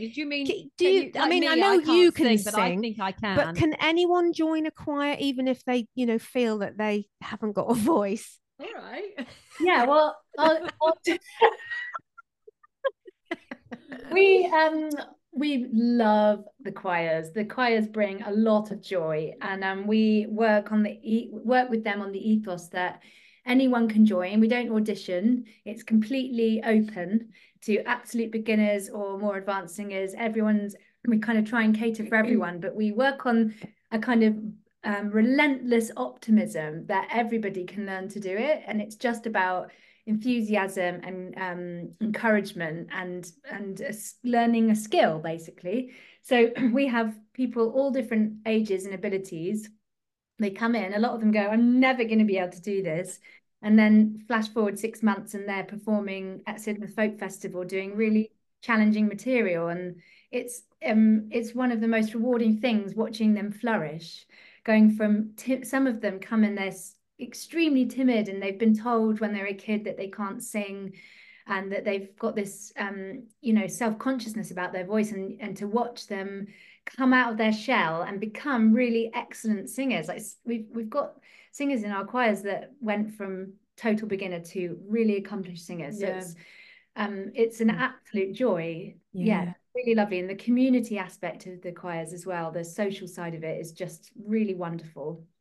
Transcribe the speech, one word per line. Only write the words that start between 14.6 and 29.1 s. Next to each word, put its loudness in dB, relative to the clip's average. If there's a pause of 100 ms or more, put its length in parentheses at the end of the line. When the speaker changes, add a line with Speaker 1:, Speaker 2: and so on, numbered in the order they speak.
Speaker 3:
we 0
love 4 (180)
the -8
choirs. -2
The -4
choirs 0
bring -2
a -6
lot 2
of -8
joy, -2
and, -4
um, -4
we 4
work 2
on 4
the -4
e-, -2
work 2
with 0
them -2
on -8
the -4
ethos 0
that -4 (440)
anyone 4
can 8
join. 2
We 6
don't 0
audition. 0 (200)
It's -12
completely 0
open 0 (320)
to 0
absolute -4
beginners 0
or -6